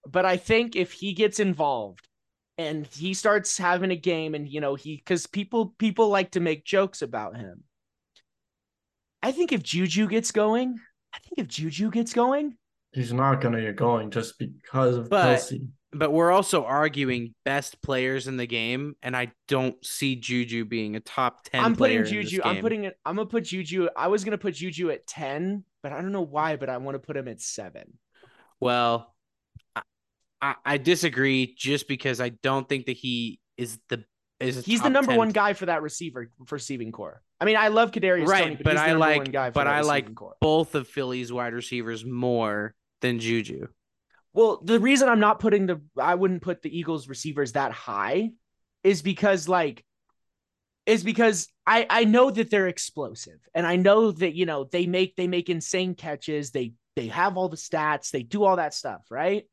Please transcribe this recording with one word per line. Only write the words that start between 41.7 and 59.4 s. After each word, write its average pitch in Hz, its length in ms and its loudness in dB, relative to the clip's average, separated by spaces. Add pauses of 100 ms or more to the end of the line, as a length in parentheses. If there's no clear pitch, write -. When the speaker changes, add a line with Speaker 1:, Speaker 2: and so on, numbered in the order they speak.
Speaker 3:
more 117 720 -2 (280)
than 123 180 0
Juju. 113 480 -4 (680)
Speaker 1:
Well, 220 300 4
the 220 160 4
reason 262 280 6
I'm 233 120 6
not 208 200 4
putting 208 280 2
the, 170 120 -2 (200)
I 160 160 2
wouldn't 185 260 0
put 175 220 -6
the 151 120 -8
Eagles 156 320 -6
receivers 135 440 -4
that 135 200 0
high 120 600 -2 (520)
is 185 200 4
because, 190 440 2
like, 170 380 0 (1040)
is 208 160 4
because 220 440 2 (200)
I, 226 220 6
I 226 160 4
know 247 260 8
that 220 180 -2
they're 196 180 4
explosive, 131 720 -8 (140)
and 170 140 0
I 175 80 2
know 202 360 6
that, 165 220 0
you 175 140 0
know, 147 160 -2
they 175 240 0
make, 185 280 0
they 180 120 -2
make 180 220 -2
insane 185 440 -2
catches. 147 580 -6
They, 123 220 -4 (220)
they 117 120 -4
have 175 300 0
all 185 120 0
the 160 80 -10
stats. 151 520 -2
They 131 140 -4
do 202 200 0
all 190 120 6
that 160 180 -2
stuff, 104 380 -10
right? 175 420 -2